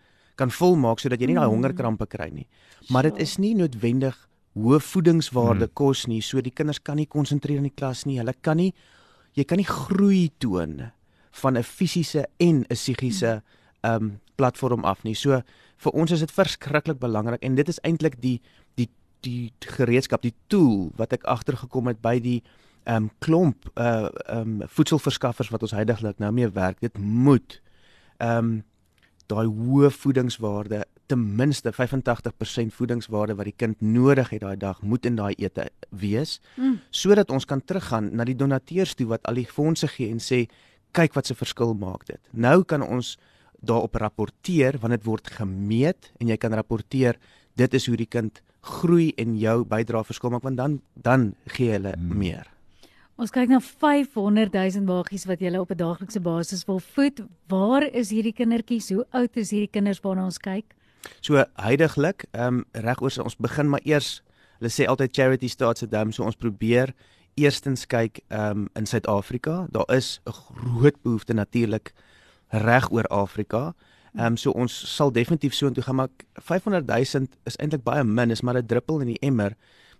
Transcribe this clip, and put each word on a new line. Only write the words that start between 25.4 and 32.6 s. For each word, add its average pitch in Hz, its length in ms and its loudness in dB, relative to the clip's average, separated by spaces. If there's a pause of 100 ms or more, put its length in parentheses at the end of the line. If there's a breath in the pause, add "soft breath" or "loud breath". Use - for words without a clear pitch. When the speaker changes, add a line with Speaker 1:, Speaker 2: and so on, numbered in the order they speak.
Speaker 1:
wat 113 120 -6
ons 110 100 -4
heidaglik 107 460 -2
nou 107 140 -2
mee 120 180 2
werk. 92 300 -2
Dit 117 180 -6
moet, 120 640 4 (580 soft breath)
ehm, 117 420 0 (680)
daai 110 180 0
hoë 127 440 4
voedingswaarde, 107 920 -2 (220)
ten 113 300 0
minste 131 360 0
vyfentagtig 123 680 -2
persent 113 360 -4